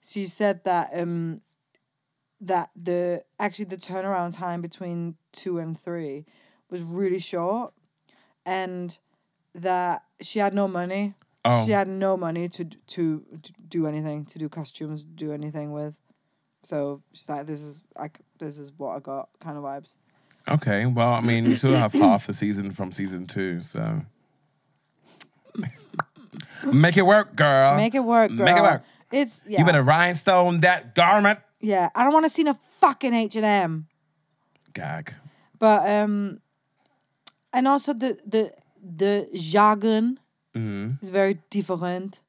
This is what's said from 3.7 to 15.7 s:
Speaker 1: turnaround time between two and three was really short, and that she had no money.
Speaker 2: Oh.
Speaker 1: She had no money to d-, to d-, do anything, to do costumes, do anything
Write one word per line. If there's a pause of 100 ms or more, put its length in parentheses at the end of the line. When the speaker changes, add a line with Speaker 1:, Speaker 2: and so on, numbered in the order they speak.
Speaker 1:
turnaround
time
between (160)
two
and
three (460)
was
really
short, (720)
and (560)
that (180)
she
had
no
money. (320)
Speaker 2:
Oh.
Speaker 1:
She
had
no
money
to
d-, (100)
to (180)
d-, (140)
do
anything,
to
do
costumes,
do
anything